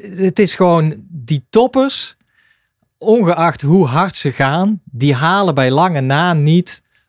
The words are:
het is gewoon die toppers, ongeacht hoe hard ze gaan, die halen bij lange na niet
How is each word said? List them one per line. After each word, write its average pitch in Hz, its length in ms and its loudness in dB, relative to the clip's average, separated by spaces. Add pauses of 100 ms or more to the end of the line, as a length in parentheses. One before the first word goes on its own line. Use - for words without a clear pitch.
(180)
het 185 220 0
is 196 160 0
gewoon 170 400 2 (140)
die 143 400 -6
toppers, 262 680 0 (800)
ongeacht 175 640 0
hoe 160 260 2
hard 160 280 -2
ze 139 160 -4
gaan, 170 540 -2
die 135 300 -2
halen 170 400 0
bij 131 160 2
lange 160 300 0
na 147 320 0
niet 160 500 0 (260)